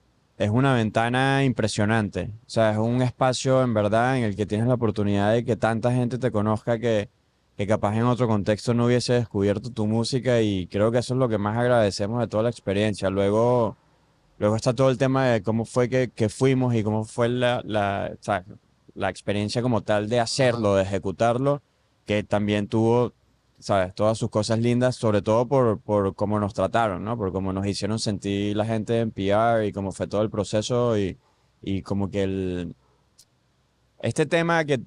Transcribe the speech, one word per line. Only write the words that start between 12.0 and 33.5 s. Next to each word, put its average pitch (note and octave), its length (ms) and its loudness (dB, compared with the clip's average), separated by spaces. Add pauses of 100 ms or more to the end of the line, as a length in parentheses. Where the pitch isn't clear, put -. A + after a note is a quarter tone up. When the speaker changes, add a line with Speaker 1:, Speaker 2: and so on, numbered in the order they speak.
Speaker 1:
de A2 60 -2
toda G#2+ 160 0
la A#2+ 60 2
experiencia. G2+ 600 -2
Luego, G#2+ 640 2 (640)
luego G#2+ 180 2
está A#2+ 180 0
todo C3+ 160 4
el B2+ 80 0
tema C3 280 2
de A2+ 180 2
cómo A2+ 220 -2
fue B2 240 0
que, B2+ 200 0
que G#2+ 200 0
fuimos B2+ 440 2
y A2 100 2
cómo G#2+ 200 0
fue A#2 240 -2
la, B2 380 0
la, G2 480 -2
o - 100 -20
sea, G2 220 -2 (500)
la G2 140 -2
experiencia G#2 520 -2
como A#2 200 0
tal G#2+ 260 0
de A#2 140 0
hacerlo, A2+ 480 0
Speaker 2:
Ajá. G2 80 4
Speaker 1:
de F#2+ 60 4
ejecutarlo, A#2 800 0 (440)
que G#2 180 0
también G#2 460 -2
tuvo, A2+ 420 2 (480)
¿sabes? F#2+ 340 0
Todas G#2+ 240 0
sus A2+ 120 -4
cosas A2 300 0
lindas, A#2+ 360 2
sobre G#2 260 0
todo A2+ 240 2
por, A#2+ 360 2
por G2+ 340 0
cómo G#2 240 -2
nos G2+ 140 -2
trataron, F#2+ 500 0
¿no? A2+ 140 -6
Por F#2+ 160 -4
cómo F#2+ 180 -4
nos G2 160 -4
hicieron G#2 320 -4
sentir G2+ 560 -2
la G#2+ 100 0
gente A2+ 360 -2
en A2 100 -4
P G2 200 -2
R A2 360 2
y G2 60 -4
cómo G2 180 -6
fue E2+ 160 -6
todo G2+ 140 -2
el A2 80 0
proceso A2 680 0
y, G2 200 -2 (440)
y G2 200 -4
como G2 280 -4
que G2+ 140 -2
el, F#2 520 -4 (1300)